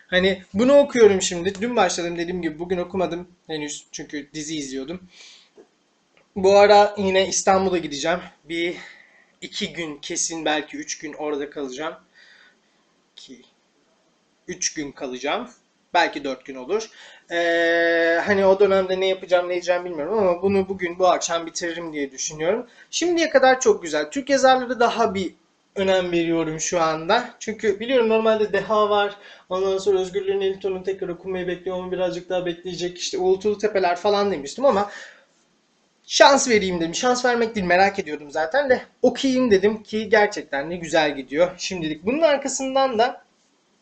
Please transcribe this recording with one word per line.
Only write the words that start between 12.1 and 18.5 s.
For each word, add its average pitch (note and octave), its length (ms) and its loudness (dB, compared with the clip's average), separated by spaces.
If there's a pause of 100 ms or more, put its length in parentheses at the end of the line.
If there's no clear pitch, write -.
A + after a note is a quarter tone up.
İki, B2 260 -20 (1080)
üç - 260 -6
gün C#3+ 180 -10
kalacağım. C#3+ 580 -8 (440)
Belki D#3+ 300 0
dört C3+ 220 -8
gün C3+ 100 -14
olur. F3 340 -6 (420)
Ee, E3+ 920 2
hani G3 200 2
o F#3+ 140 6